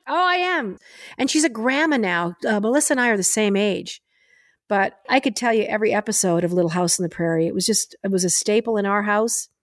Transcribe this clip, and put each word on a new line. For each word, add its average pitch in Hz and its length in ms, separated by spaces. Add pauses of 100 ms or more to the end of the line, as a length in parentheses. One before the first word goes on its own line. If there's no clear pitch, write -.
Oh, 330 180
I 359 100
am. 349 420 (400)
And 262 120
she's 311 140
a 320 60
grandma 262 480
now. 175 380 (120)
Uh, 214 120
Melissa 247 340
and 262 80
I 240 80
are 220 80
the 190 60
same 202 340
age. 185 440 (680)
But 196 240 (160)
I 254 100
could 269 160
tell 233 180
you 220 100
every 214 300
episode 190 500
of 175 100
Little 175 180
House 175 280
on 185 40
the 170 60
Prairie. 165 380
It - 60
was 190 120
just, - 380
it 196 80
was 185 120
a 180 60
staple 220 480
in 202 80
our 202 180
house. 208 460 (140)